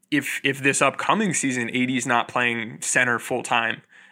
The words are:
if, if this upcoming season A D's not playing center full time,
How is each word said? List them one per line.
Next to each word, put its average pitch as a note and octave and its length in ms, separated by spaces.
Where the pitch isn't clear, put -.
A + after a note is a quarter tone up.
if, C#3 320
if C3+ 180
this C3+ 200
upcoming D#3+ 520
season B2+ 360
A B2+ 160
D's B2+ 200
not A#2+ 220
playing A#2+ 540
center B2 380
full A#2+ 240
time, A#2 400